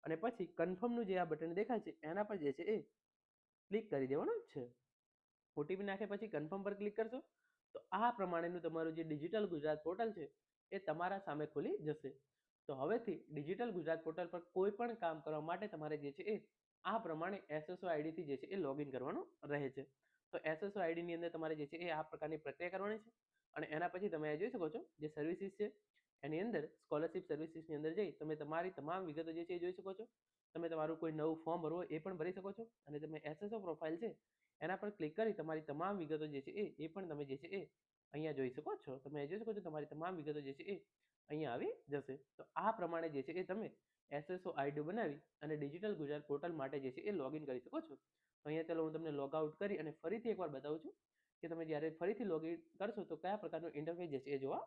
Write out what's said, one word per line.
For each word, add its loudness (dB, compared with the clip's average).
અને 2
પછી 2
કન્ફર્મનું 4
જે 6
આ 4
બટન 2
દેખાય 2
છે -4
એના 2
પર 0
જે 6
છે -2
એ 6
ક્લિક 2
કરી 4
દેવાનું 4
છે. -4
ઓ 2
ટી 0
પી 0
નાખ્યા 0
પછી -2
કન્ફર્મ 0
પર 2
ક્લિક 0
કરશો 0
તો -6
આ 8
પ્રમાણેનું 2
તમારું 2
જે -2
ડિજિટલ 2
ગુજરાત 2
પોર્ટલ 2
છે -4
એ -2
તમારા 2
સામે 0
ખુલી 2
જશે. -2
તો -2
હવેથી 2
ડિજિટલ 0
ગુજરાત 0
પોર્ટલ -2
પર -4
કોઈ 4
પણ 0
કામ 2
કરવા 0
માટે 0
તમારે -2
જે -2
છે -8
એ 2
આ 2
પ્રમાણે 0
એસ -2
એસ -6
ઓ 0
આઈ 4
ડી -2
થી -4
જે 2
છે -8
એ 0
લોગિન 0
કરવાનું -2
રહે 2
છે. -6
તો -4
એસ 0
એસ -4
ઓ 0
આઈ 4
ડી 0
ની 0
અંદર 0
તમારે 0
જે 0
છે -6
એ 0
આ 0
પ્રકારની -2
પ્રક્રિયા -2
કરવાની 0
છે. -20
અને -2
એના 2
પછી 0
તમે 2
આ 2
જોઈ 2
શકો 2
છો -2
જે -2
સર્વિસીસ 0
છે 2
એની 0
અંદર 2
સ્કોલરશીપ 2
સર્વિસીસની -2
અંદર 2
જઈ 2
તમે 0
તમારી 0
તમામ 0
વિગતો -2
જે -2
છે -2
એ -2
જોઈ 0
શકો -6
છો. -10
તમે 0
તમારું 2
કોઈ 0
નવું 4
ફોર્મ 2
ભરવું 0
હોય -6
એ -2
પણ -4
ભરી 0
શકો -6
છો. -8
અને -6
તમે -6
એસ -6
એસ -4
ઓ -2
પ્રોફાઇલ 0
છે -2
એના 0
પર -2
ક્લિક -2
કરી 4
તમારી -2
તમામ 0
વિગતો 0
જે -2
છે -10
એ, 0
એ -4
પણ -6
તમે -2
જે -2
છે -10
એ -2
અહીંયા 0
જોઈ 4
શકો -2
છો. -8
તમે -2
જોઈ -2
શકો -2
છો -4
તમારી -2
તમામ -2
વિગતો -2
જે -6
છે -12
એ -2
અહીંયા 0
આવી 0
જશે. -2
તો -16
આ 4
પ્રમાણે 0
જે 0
છે -6
એ -2
તમે -2
એસ -4
એસ -4
ઓ -2
આઈ 2
ડી 0
બનાવી 0
અને -2
ડિજિટલ -2
ગુજરાત -2
પોર્ટલ 0
માટે 0
જે -2
છે -4
એ 2
લોગિન 0
કરી -2
શકો -2
છો. -14
તો -20
અહીંયા 0
ચાલો 4
હું 0
તમને -2
લોગ 0
આઉટ 2
કરી 0
અને -2
ફરીથી 0
એકવાર 0
બતાવું -2
છું -10
કે -4
તમે 0
જ્યારે 2
ફરીથી 2
લોગિન 2
કરશો -2
તો -2
કયા 0
પ્રકારનું -4
ઇન્ટરફેસ -2
જે 2
છે -8
એ 4
જોવા 0